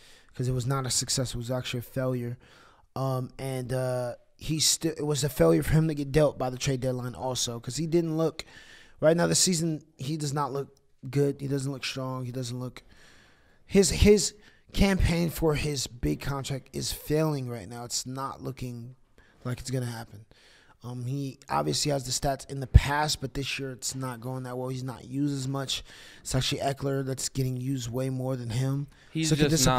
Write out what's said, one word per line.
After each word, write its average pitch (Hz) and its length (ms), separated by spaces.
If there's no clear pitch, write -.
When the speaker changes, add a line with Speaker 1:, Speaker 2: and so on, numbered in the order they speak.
Speaker 1:
'cause 127 140
it 131 40
was 123 140
not 135 200
a 120 40
success. - 440
It - 40
was 120 120
actually 127 300
a - 20
failure. 127 560
Um, 127 420
and, 131 340
uh, 127 420
he 147 220
still, - 380
it 147 100
was 147 160
a 147 60
failure 165 340
for 131 100
him 156 160
to 156 60
get 143 160
dealt 143 280
by 127 120
the 127 80
trade 131 220
deadline 123 340
also 120 460
'cause 117 160
he 160 100
didn't 160 300
look, 160 280
right 160 160
now 170 100
this 165 120
season, 165 440
he 147 200
does 147 160
not 143 200
look 139 240
good. 143 320
He 143 80
doesn't 139 220
look 131 140
strong. 131 400
He 123 80
doesn't 123 260
look, 123 240
his, 190 240
his - 440
campaign 170 580
for 156 240
his 147 320
big 147 340
contract 135 520
is 139 200
failing 147 560
right 113 200
now. 120 160
It's - 220
not 131 360
looking 123 540
like 123 160
it's - 100
gonna 127 160
happen. 113 380
Um, 123 200
he 139 340
obviously 147 440
has 139 120
the 127 60
stats 135 400
in 139 80
the 131 80
past, 147 540
but 135 140
this 135 260
year 135 100
it's - 240
not 127 260
going 131 240
that 123 140
well. 127 100
He's 131 140
not 131 220
used 139 280
as 135 140
much. 135 380
It's - 120
actually 131 260
Eckler 135 460
that's 131 220
getting 127 280
used 127 320
way 131 220
more 131 240
than 123 160
him. 135 380
Speaker 2:
He's 160 160
Speaker 1:
So 156 60
it's 147 80
Speaker 2:
just 151 240
not, 127 120